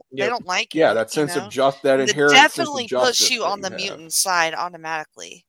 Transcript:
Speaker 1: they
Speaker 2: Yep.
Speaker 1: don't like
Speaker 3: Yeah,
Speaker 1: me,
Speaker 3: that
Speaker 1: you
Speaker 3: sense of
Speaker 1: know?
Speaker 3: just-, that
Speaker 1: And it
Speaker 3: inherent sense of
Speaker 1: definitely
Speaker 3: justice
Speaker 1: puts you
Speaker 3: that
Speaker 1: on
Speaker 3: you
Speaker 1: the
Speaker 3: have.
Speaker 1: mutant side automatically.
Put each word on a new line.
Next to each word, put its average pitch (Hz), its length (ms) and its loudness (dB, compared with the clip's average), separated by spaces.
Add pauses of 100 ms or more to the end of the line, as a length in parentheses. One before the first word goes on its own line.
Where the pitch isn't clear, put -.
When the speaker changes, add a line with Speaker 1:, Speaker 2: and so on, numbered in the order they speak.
(120)
Speaker 1:
they 131 100 -14
Speaker 2:
Yep. 220 80 0
Speaker 1:
don't 240 160 -6
like 180 280 -2
Speaker 3:
Yeah, 147 160 4
Speaker 1:
me, 104 40 2
Speaker 3:
that 110 140 -2
Speaker 1:
you - 60 -10
Speaker 3:
sense 151 220 -2
of 135 80 -4
Speaker 1:
know? - 60 -14
Speaker 3:
just-, 135 320 0
that 135 180 4
Speaker 1:
And 131 80 0
it - 20 2
Speaker 3:
inherent 147 260 2
sense 302 160 8
of - 40 -14
Speaker 1:
definitely 285 300 -4
Speaker 3:
justice 247 320 0
Speaker 1:
puts - 120 2
you 247 100 -4
Speaker 3:
that 196 60 -2
Speaker 1:
on 202 120 -4
Speaker 3:
you 196 60 -14
Speaker 1:
the 185 60 -6
Speaker 3:
have. - 100 -12
Speaker 1:
mutant 165 320 -10
side 170 420 0
automatically. 160 960 -10